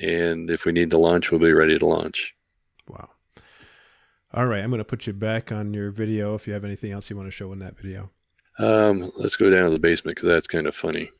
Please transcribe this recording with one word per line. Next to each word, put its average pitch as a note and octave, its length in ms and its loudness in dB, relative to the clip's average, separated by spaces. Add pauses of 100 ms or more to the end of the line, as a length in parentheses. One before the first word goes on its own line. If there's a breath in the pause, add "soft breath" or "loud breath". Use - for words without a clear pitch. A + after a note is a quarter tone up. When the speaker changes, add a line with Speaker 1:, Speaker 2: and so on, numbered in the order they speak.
Speaker 1:
and E2+ 480 -2
if E2 160 -4
we F2 60 2
need E2+ 200 2
to E2 60 4
launch, E2+ 340 4
we'll E2 80 2
be E2 140 6
ready D#2+ 240 6
to E2+ 80 0
launch. D#2+ 500 -2 (520)
Speaker 2:
Wow. - 220 -20 (1200 soft breath)
All B2 140 0
right, G2+ 160 -2
I'm A#2+ 80 -4
gonna A2 120 -4
put - 220 -10
you G#2+ 80 -6
back A2 380 -6
on G#2 240 -6
your G2+ 160 -6
video G#2+ 420 -4
if G#2 140 -10
you G#2 60 -8
have G2+ 120 -8
anything G2+ 260 -10
else G2+ 200 -12
you G2+ 40 -10
wanna G2 140 -12
show F#2+ 240 -12
in F#2+ 60 -14
that F#2+ 180 -14
video. F#2+ 320 -14 (480)
Speaker 1:
Um, G#2+ 640 4
let's G2+ 160 0
go G2 160 6
down F#2 140 6
to E2+ 40 4
the D#2 100 2
basement, E2 380 0
'cause - 80 -6
that's E2+ 220 4
kind D#2 180 -2
of D2 100 -4
funny. D#2 440 -6